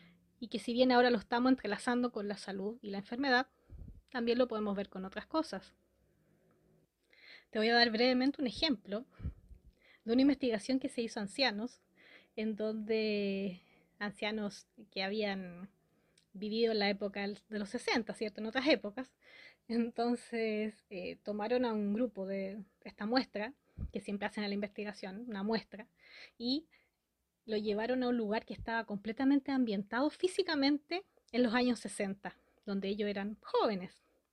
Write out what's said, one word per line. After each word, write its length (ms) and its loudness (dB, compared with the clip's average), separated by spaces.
Y 80 -8
que 100 -2
si 140 -4
bien 180 6
ahora 200 8
lo 80 4
estamos 320 2
entrelazando 600 2
con 180 -6
la 80 -6
salud 460 -6
y 80 -10
la 80 -6
enfermedad, 500 2
también 280 0
lo 100 4
podemos 280 -2
ver 120 -4
con 160 -10
otras 220 -10
cosas. 460 -4
Te 100 -2
voy 80 4
a 60 6
dar 160 6
brevemente 520 4
un 60 2
ejemplo 580 -2
de 80 0
una 100 6
investigación 580 4
que 80 -2
se 120 -6
hizo 200 -4
a 20 -2
ancianos, 580 -2
en 220 -2
donde 1040 0
ancianos 680 -6
que 120 -6
habían 680 -4
vivido 400 0
en 80 0
la 100 4
época 320 -4
del, 160 -6
de 100 -6
los 120 -6
sesenta, 440 -2
¿cierto? 260 -6
En 60 -6
otras 200 -2
épocas. 460 0
Entonces, 1200 -2
eh, 320 -8
tomaron 420 0
a 80 2
un 220 0
grupo 320 -2
de 360 -6
esta 240 -10
muestra, 480 -2
que 80 -6
siempre 260 -6
hacen 180 -4
en 60 -2
la 40 -2
investigación, 720 -8
una 140 -6
muestra, 440 -4
y 300 -4
lo 100 -2
llevaron 460 0
a 60 2
un 80 2
lugar 280 0
que 100 -10
estaba 300 -2
completamente 680 2
ambientado 580 2
físicamente 920 0
en 100 4
los 120 4
años 240 4
sesenta, 580 -6
donde 240 -2
ellos 200 0
eran 320 -4
jóvenes, 600 0